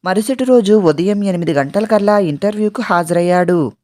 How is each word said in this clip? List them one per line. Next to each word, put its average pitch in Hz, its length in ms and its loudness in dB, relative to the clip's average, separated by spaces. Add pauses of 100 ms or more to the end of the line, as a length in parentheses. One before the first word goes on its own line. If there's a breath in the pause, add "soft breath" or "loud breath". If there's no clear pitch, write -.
మరుసటి 220 380 -2
రోజు 240 300 4
ఉదయం 196 500 2
ఎనిమిది 170 300 -2
గంటలకల్లా 202 640 0
ఇంటర్వ్యూకు 208 640 -2
హాజరయ్యాడు. 175 880 0 (120)